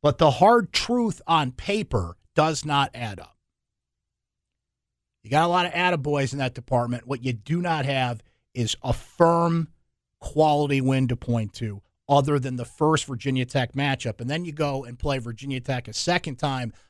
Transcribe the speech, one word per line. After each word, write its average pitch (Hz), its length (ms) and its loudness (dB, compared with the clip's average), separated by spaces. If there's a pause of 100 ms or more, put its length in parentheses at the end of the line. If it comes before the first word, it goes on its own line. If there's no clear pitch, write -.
But 147 160 2
the 156 140 6
hard 196 400 4
truth 233 520 0
on 151 280 0
paper 120 640 -4 (200)
does 156 280 2
not 143 300 0
add 110 240 -8
up. - 180 -20 (1900)
You 107 60 -10
got 151 160 4
a - 20 2
lot 175 180 2
of 170 60 -4
attaboys 147 600 0
in 143 60 -6
that 127 160 -2
department. 120 500 -2
What 123 200 -6
you 127 80 0
do 139 280 -2
not 160 240 0
have 127 380 -2 (320)
is 120 260 -2
a 127 120 -2
firm 170 760 2 (540)
quality 147 600 2
win 131 280 2
to 123 80 -2
point 113 380 -2
to 104 280 -10 (260)
other 143 300 4
than 127 160 -4
the 123 100 -6
first 151 420 0
Virginia 131 380 -2
Tech 127 280 -2
matchup. 135 480 -4
And 120 100 -6
then 165 140 -4
you 165 80 -10
go 143 320 -2
and 120 120 -14
play 139 220 -2
Virginia 123 400 -8
Tech 123 300 -6
a 107 40 -14
second 170 440 -2
time 127 360 -4 (180)